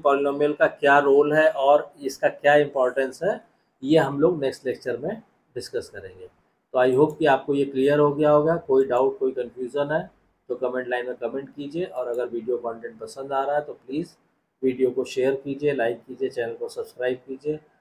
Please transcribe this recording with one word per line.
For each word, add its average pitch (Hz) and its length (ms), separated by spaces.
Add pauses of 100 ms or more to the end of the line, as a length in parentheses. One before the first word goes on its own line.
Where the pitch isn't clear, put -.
पॉलिनोमियल 143 540
का 156 140
क्या 143 320
रोल 143 340
है 156 160
और 143 500
इसका 139 300
क्या 143 260
इंपॉर्टेंस 131 680
है, - 180 (420)
ये 147 160
हम 139 220
लोग 165 200
नेक्स्ट 131 260
लेक्चर 120 300
में 156 180 (420)
डिस्कस 117 340
करेंगे। 92 360
तो - 540
I 127 120
hope 151 260
कि 160 100
आपको 139 260
ये 139 120
क्लियर 139 320
हो 147 140
गया 151 180
होगा। 151 280
कोई 135 280
डाउट, 131 320
कोई 131 140
कन्फ्यूजन 127 600
है 165 100 (460)
तो 127 80
कमेंट 123 320
लाइन 123 180
में 123 120
कमेंट 131 320
कीजिए, 147 340
और 127 240
अगर 120 180
वीडियो 120 320
कंटेंट 113 420
पसंद 135 320
आ 135 120
रहा 143 120
है 147 80
तो 143 100
प्लीज़ 151 400 (480)
वीडियो 127 280
को 127 160
शेयर 135 300
कीजिए, 139 380
लाइक 117 240
कीजिए, 127 320
चैनल 117 240
को 113 160
सब्सक्राइब 127 480
कीजिए 143 400 (220)